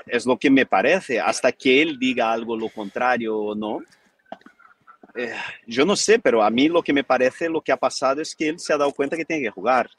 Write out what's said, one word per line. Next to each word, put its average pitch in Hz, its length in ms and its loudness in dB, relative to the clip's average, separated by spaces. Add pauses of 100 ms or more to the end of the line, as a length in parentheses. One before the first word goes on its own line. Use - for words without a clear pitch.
es 117 180 -4
lo 123 140 0
que 143 120 2
me 135 140 6
parece, 120 560 0
hasta 113 320 0
que 135 300 4
él 156 160 -2
diga 120 340 0
algo 117 240 -4
lo 110 120 -6
contrario 113 680 -2
o 104 180 -4
no. 107 280 -6 (1300)
Eh, 117 180 -8 (340)
yo 117 180 0
no 196 120 2
sé, 220 220 2
pero 117 240 2
a 107 80 4
mí 131 180 4
lo 170 140 2
que 156 100 -2
me 139 100 2
parece, 127 460 0
lo 160 120 -2
que - 120 -2
ha 127 40 2
pasado 135 440 -2
es - 160 -10
que 151 140 -2
él 175 100 -10
se - 120 -2
ha 151 40 2
dado 143 160 0
cuenta 143 240 -4
que 147 80 -6
tiene 156 180 -4
que 107 80 -4
jugar. 117 480 0